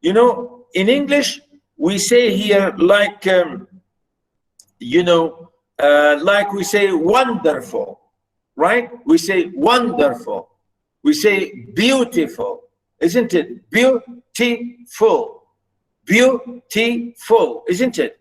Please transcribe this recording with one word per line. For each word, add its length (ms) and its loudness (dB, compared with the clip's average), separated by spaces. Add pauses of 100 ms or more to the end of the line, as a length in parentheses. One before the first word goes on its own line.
You 120 -2
know, 600 0
in 160 0
English, 520 0 (360)
we 200 -2
say 380 2
here 420 0
like, 500 2
um, 400 0 (1120)
you 240 0
know, 480 0 (280)
uh, 420 4
like 320 0
we 100 -6
say 280 0
wonderful, 1080 -2 (560)
right? 340 0 (160)
We 120 4
say 360 -2
wonderful. 960 -2 (540)
We 100 2
say 380 0 (220)
beautiful, 920 -2 (360)
isn't 340 0
it? 360 -4
Beautiful, 1700 -2 (640)
beautiful, 1600 -2
isn't 320 -2
it? 220 -4